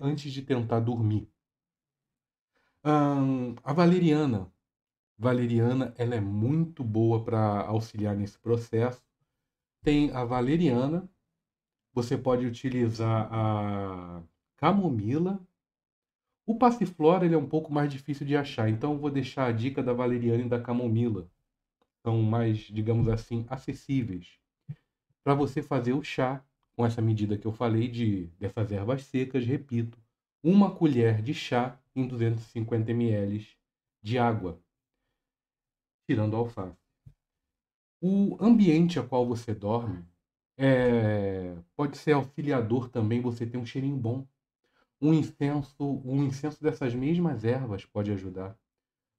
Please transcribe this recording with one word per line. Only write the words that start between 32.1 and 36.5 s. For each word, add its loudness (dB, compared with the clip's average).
e -20
cinquenta -2
mililitros -2
de -4
água, 0
tirando 0
a 0
alface. -6